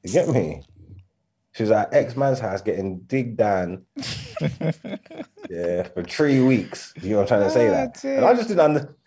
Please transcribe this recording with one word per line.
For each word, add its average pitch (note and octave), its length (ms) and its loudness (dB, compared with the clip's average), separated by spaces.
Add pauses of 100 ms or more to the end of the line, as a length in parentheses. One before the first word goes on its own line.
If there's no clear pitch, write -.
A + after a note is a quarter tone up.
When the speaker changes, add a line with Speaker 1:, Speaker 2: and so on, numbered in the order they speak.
Speaker 1:
You F#2 80 -8
get E3+ 160 4
me? D#2 340 0 (920)
She A2+ 100 -2
was G#2+ 80 2
at G#2 200 2
her C#3+ 60 4
ex-man's C3 400 0
house G2 240 -6
getting F#2+ 380 -4
digged A#2+ 360 -4
down, F#2+ 480 0 (120)
Speaker 2:
<laughs> - 560 -8 (960)
Speaker 1:
yeah, F2 320 -4 (120)
for F2+ 100 -6
three C#3 360 2
weeks. B2+ 520 0 (100)
You F#2 80 -6
know G#2+ 80 0
what G2+ 40 4 (100)
I'm G#2+ 80 4
trying G2 80 4
to - 20 2
say? A#2 180 4
Speaker 3:
Oh, F#2+ 40 4
Speaker 1:
Like, A#3+ 280 -2
Speaker 3:
dear. C4+ 160 -4
Speaker 1:
and B3+ 80 2
I A#3 100 8
just A#3 140 0
didn't F#3 120 2
under-, D3+ 360 2 (100)